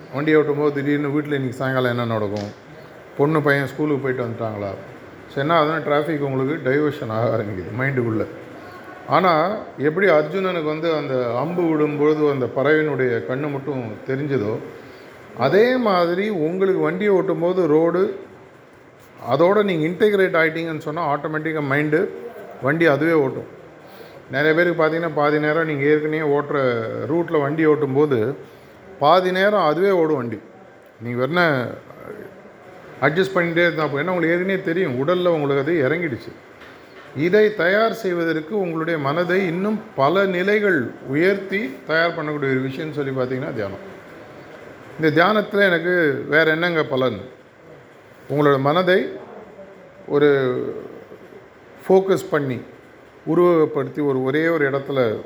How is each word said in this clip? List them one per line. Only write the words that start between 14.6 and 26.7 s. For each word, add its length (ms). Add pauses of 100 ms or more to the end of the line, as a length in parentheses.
அதே 400
மாதிரி 520
உங்களுக்கு 520
வண்டியை 320
ஓட்டும் 260
போது 280
ரோடு, 520 (1120)
அதோட 320
நீங்க 240
இன்டெகிரேட் 540
ஆயிட்டீங்கன்னு 360
சொன்னா, 380
ஆட்டோமேட்டிக்கா 460 (100)
மைண்டு 360 (540)
வண்டி 240
அதுவே 400
ஓட்டும். 200 (840)
நிறைய 220
பேருக்கு 300
பார்த்தீங்கன்னா, 320
பாதி 240
நேரம் 260
நீங்க 180
ஏற்கனவே 360
ஓட்டுற 640 (260)